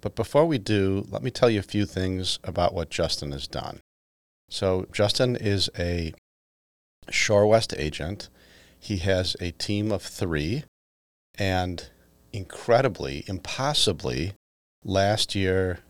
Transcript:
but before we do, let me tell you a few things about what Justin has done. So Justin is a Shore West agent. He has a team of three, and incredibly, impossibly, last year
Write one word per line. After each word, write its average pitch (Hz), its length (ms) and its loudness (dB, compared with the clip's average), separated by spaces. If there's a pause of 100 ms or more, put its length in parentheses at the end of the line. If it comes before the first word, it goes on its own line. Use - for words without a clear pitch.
but - 140 -8
before 143 300 4
we 160 120 0
do, 98 520 2
let 104 140 -6
me 127 60 -2
tell 120 200 4
you 107 100 4
a - 20 -2
few 104 240 -2
things 92 600 -4
about 87 280 2
what 85 160 -4
Justin 76 440 -4
has 69 140 -8
done. - 340 -10 (680)
So 92 440 0
Justin 120 420 2
is 101 420 0
a 87 360 -2 (960)
Shore 104 360 4
West 110 320 4
agent. 78 520 -6 (500)
He 101 200 -4
has 92 420 0
a 87 100 -4
team 104 400 -2
of 98 100 -2
three, 85 600 -2 (760)
and 92 520 -2 (420)
incredibly, 95 960 0
impossibly, 95 1080 -2 (500)
last 98 500 2
year 92 440 0 (100)